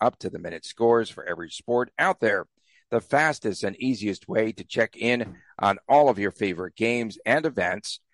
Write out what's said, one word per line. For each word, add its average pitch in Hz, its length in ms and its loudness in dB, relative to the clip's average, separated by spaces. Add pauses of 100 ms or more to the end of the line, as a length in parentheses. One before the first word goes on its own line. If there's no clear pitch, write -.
up-to-the-minute 85 640 -4
scores 117 460 2
for - 140 -16
every 85 260 -8
sport 123 480 -4
out 180 220 0
there. 101 260 0 (440)
The 117 120 0
fastest 143 640 0
and 98 120 -4
easiest 104 520 -4
way 110 240 0
to 87 120 -14
check - 320 -2
in 117 400 -2 (220)
on 98 200 2 (100)
all 143 200 8
of 104 100 2
your 101 140 -2
favorite 92 420 -4
games 117 520 -2
and 147 180 2
events 101 560 -4 (140)